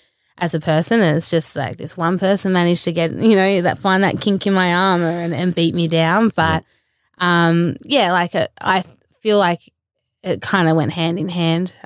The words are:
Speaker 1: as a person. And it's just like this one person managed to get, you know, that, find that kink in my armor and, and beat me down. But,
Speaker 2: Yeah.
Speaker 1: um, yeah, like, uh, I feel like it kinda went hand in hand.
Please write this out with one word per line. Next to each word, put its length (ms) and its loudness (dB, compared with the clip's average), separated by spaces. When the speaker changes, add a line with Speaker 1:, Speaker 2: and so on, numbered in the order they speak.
Speaker 1:
as 160 -2
a 60 -4
person. 400 0
And 160 2
it's 140 -4
just 240 0
like 220 -6
this 200 -12
one 220 -2
person 340 0
managed 320 2
to 80 -2
get, 200 -2
you 240 2
know, 260 2
that, 160 0
find 240 2
that 180 0
kink 280 -2
in 60 0
my 200 2
armor 320 2
and, 120 -4
and 220 -2
beat 220 0
me 100 0
down. 480 2
But, 300 0
Speaker 2:
Yeah. 280 2
Speaker 1:
um, 360 0
yeah, 260 0
like, 240 0
uh, 140 -2
I 220 0
feel 160 2
like 220 0
it 160 -4
kinda 340 2
went 200 0
hand 240 -4
in 100 -6
hand. 460 -2